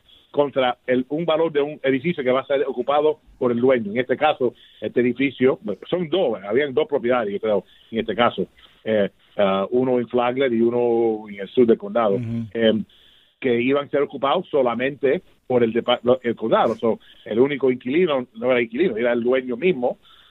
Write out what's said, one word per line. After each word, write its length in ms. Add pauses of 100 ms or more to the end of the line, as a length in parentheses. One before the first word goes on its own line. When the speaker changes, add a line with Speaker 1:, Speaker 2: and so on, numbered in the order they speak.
(300)
Speaker 1:
contra 560
el, 240
un 160
valor 280
de 80
un 220
edificio 380
que 100
va 100
a 40
ser 220
ocupado 520 (200)
por 120
el 100
dueño. 300
En 60
este 200
caso, 360 (280)
este 180
edificio, 600 (300)
son 200
dos, 340
habían 300
dos 140
propiedades, 460
yo 60
creo, 240 (260)
en 100
este 140
caso, 320 (380)
eh, 260 (280)
ah, 340
uno 280
en 100
Flagler 440
y 60
uno 680
en 100
el 80
sur 180
del 120
condado, 380
Speaker 2:
Ujú. 380
Speaker 1:
em, 300 (560)
que 220
iban 240
a 40
ser 120
ocupados 480
solamente 720 (260)
por 160
el 100
depa-, 300
lo, 180
el 140
condado. 400
So, 240 (240)
el 160
único 320
inquilino 640
no 160
era 100
inquilino, 360
era 160
el 100
dueño 320
mismo, 420 (340)